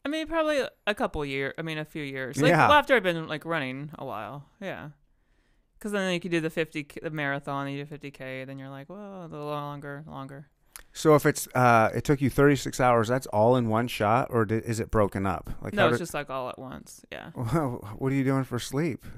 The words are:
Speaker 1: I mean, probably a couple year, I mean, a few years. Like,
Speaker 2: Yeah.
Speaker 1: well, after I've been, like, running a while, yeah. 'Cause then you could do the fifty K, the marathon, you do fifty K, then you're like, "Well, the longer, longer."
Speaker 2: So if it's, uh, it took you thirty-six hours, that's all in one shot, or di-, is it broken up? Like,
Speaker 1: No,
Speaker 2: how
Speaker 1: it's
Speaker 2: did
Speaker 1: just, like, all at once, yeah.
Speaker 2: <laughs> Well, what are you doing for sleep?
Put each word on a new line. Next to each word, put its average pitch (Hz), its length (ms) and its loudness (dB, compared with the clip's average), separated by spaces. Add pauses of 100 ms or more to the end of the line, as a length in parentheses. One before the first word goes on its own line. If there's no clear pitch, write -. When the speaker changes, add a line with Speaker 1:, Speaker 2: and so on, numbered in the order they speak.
Speaker 1:
I 269 40 -6
mean, 311 200 -6
probably 302 320 0 (260)
a 208 80 0
couple 175 300 -4
year, 135 340 -4
I 160 40 -8
mean, 160 160 -6
a 151 60 -6
few 156 200 -10
years. 131 360 -8
Like, 147 100 6
Speaker 2:
Yeah. 160 180 8
Speaker 1:
well, 294 100 8
after 285 160 4
I've 220 80 4
been, 165 240 0
like, 151 180 -8
running 143 540 -6
a 139 60 -10
while, 117 420 -10 (140)
yeah. 151 300 -10 (920)
'Cause 208 100 -8
then 190 240 0
you 170 60 -2
could 185 100 -8
do 170 100 2
the 160 100 -2
fifty 156 340 -4
K, - 180 -16
the 160 80 -8
marathon, 139 580 -4
you 139 140 -8
do 143 40 -12
fifty 143 260 -14
K, 131 320 -12
then 135 120 -14
you're 135 120 -14
like, 139 200 -16
"Well, 196 400 -16
the 156 100 -14
longer, 143 680 -8
longer." 139 400 -14 (460)
Speaker 2:
So 156 240 8
if 143 100 2
it's, - 300 2
uh, 117 360 6
it 117 120 -4
took 139 160 2
you 131 100 2
thirty-six 143 500 4
hours, 117 280 4
that's 127 200 -2
all 113 280 6
in 117 120 2
one 113 200 0
shot, 113 420 2
or 113 140 2
di-, 107 200 0
is 113 140 -2
it 101 140 -6
broken 101 340 2
up? 87 240 -4 (100)
Like, 101 140 -8
Speaker 1:
No, - 80 2
Speaker 2:
how - 60 6
Speaker 1:
it's 120 100 2
Speaker 2:
did 175 60 -6
Speaker 1:
just, - 100 -10
like, 143 160 -8
all 131 180 -6
at - 100 -10
once, - 520 -16
yeah. - 220 -14
Speaker 2:
<laughs> - 20 -20
Well, 127 440 0 (200)
what 135 140 0
are - 20 0
you 139 80 2
doing 135 220 2
for 120 160 -4
sleep? 143 440 -4 (140)